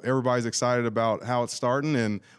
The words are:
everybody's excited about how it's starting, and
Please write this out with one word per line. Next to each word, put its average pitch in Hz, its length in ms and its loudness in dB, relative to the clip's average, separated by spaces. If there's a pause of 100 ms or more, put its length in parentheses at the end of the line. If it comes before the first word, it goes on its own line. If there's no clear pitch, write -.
everybody's 123 420 0
excited 123 400 0
about 113 380 0
how 120 200 0
it's 113 100 -6
starting, 139 420 0
and 107 260 0 (180)